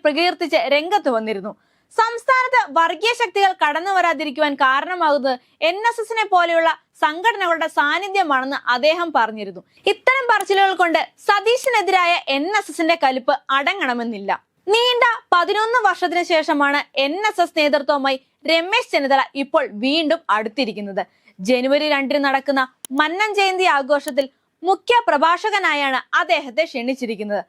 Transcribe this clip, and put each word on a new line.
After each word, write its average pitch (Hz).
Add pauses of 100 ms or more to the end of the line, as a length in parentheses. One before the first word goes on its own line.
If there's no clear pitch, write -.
പ്രകീർത്തിച്ച് 320 (140)
രംഗത്ത് 311
വന്നിരുന്നു. 214 (460)
സംസ്ഥാനത്ത് 480 (160)
വർഗീയ 339
ശക്തികൾ 392 (100)
കടന്നു 320
വരാതിരിക്കുവാൻ 302 (120)
കാരണമാകുന്നത് 285 (300)
എൻ 359 (120)
എസ് 466
എസിനെ 440
പോലെയുള്ള 339 (320)
സംഘടനകളുടെ 330
സാന്നിധ്യമാണെന്ന് 302 (160)
അദ്ദേഹം 311
പറഞ്ഞിരുന്നു. 214 (300)
ഇത്തരം 523
പറച്ചിലുകൾ 392
കൊണ്ട് 330 (260)
സതീശനെതിരായ 403 (240)
എൻ 285 (140)
എസ് 392
എസിന്റെ 330
കലിപ്പ് 262 (220)
അടങ്ങണമെന്നില്ല. 240 (420)
നീണ്ട 480 (300)
പതിനൊന്ന് 415
വർഷത്തിന് 349
ശേഷമാണ് 285 (240)
എൻ 285 (160)
എസ് 403
എസ് -
നേതൃത്വവുമായി 285 (320)
രമേശ് 370
ചെന്നിത്തല 277 (200)
ഇപ്പോൾ 277 (200)
വീണ്ടും 302 (160)
അടുത്തിരിക്കുന്നത്. 208 (460)
ജനുവരി 269
രണ്ടിന് 277
നടക്കുന്ന 269 (380)
മന്നം 359
ജയന്തി 370 (100)
ആഘോഷത്തിൽ 277 (420)
മുഖ്യ 392 (140)
പ്രഭാഷകനായാണ് 320 (200)
അദ്ദേഹത്തെ 311
ക്ഷണിച്ചിരിക്കുന്നത്. 220